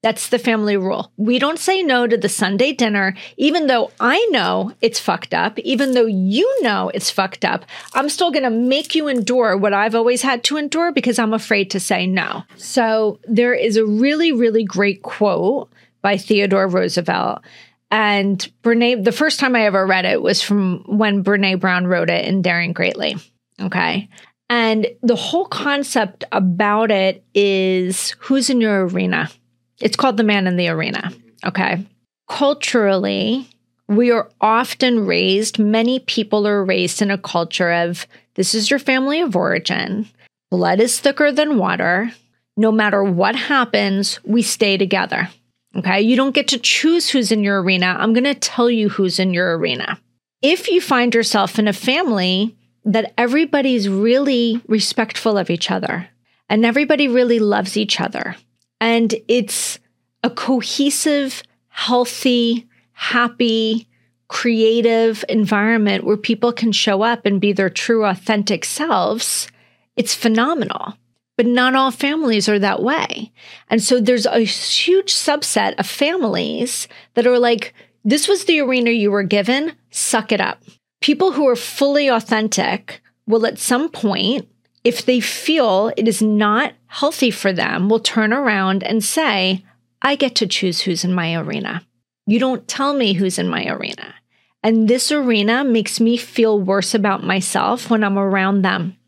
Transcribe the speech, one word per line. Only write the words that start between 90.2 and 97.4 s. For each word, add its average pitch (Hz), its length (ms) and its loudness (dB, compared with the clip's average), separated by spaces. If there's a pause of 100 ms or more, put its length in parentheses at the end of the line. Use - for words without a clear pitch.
to 214 120 0
choose 180 340 -2
who's 175 220 -2
in 180 100 0
my 165 220 -2
arena. - 480 -6 (420)
You 220 140 2
don't 262 280 -2
tell 277 260 -2
me 233 200 0
who's 185 240 -2
in 180 100 -2
my 92 180 -4
arena." - 500 -10 (480)
And 220 240 2
this 247 240 2
arena 240 520 2
makes 233 360 0
me 233 180 2
feel 220 420 2
worse 190 360 -2
about 202 280 0
myself 190 640 -2